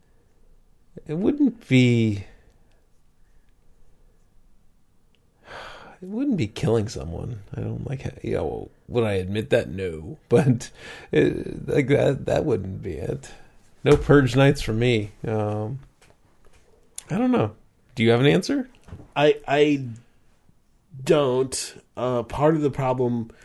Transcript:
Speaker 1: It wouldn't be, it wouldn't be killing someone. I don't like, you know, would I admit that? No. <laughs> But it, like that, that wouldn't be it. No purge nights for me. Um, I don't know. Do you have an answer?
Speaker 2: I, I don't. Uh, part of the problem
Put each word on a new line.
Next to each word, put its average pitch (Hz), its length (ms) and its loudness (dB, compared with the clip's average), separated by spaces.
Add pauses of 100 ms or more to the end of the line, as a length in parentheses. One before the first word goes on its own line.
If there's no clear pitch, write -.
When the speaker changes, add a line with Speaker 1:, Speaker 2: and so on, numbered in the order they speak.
(1080)
Speaker 1:
It 151 80 -6
wouldn't 254 520 0
be, 117 580 4 (3750)
it 180 60 -16
wouldn't 233 300 -2
be 123 100 -2
killing 107 400 -2
someone. 82 520 -10 (160)
I 113 60 -8
don't 113 280 -8
like, - 340 -10
you 110 120 -6
know, - 340 -6 (180)
would 117 160 -2
I 104 100 -2
admit 98 360 -4
that? 120 200 0
No. 87 540 -8
<laughs> - 60 -12
But 135 400 4 (420)
it, - 560 0
like 139 200 0
that, 135 400 2
that 151 180 0
wouldn't 101 380 -4
be 87 100 -8
it. - 380 -8 (520)
No 139 140 6
purge 139 380 4
nights 139 260 4
for - 120 -4
me. 110 380 0 (160)
Um, 107 520 -4 (1300)
I 165 80 -2
don't 254 140 0
know. 131 240 0 (400)
Do - 80 0
you 113 80 6
have 120 100 6
an 139 60 4
answer? 214 420 0 (460)
Speaker 2:
I, 147 320 4
I 143 380 2 (1160)
don't. 131 760 0 (160)
Uh, 120 260 -2
part 147 320 2
of 156 60 0
the 147 100 2
problem 127 580 -2 (160)